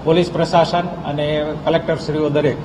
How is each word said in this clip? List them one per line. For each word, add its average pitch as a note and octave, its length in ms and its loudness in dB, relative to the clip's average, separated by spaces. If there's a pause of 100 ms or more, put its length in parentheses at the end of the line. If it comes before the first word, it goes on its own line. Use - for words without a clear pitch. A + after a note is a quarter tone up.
પોલીસ E3 280 2
પ્રશાસન E3+ 540 2 (200)
અને D3+ 400 -2 (200)
કલેક્ટરશ્રીઓ D#3 640 0
દરેક D3 360 2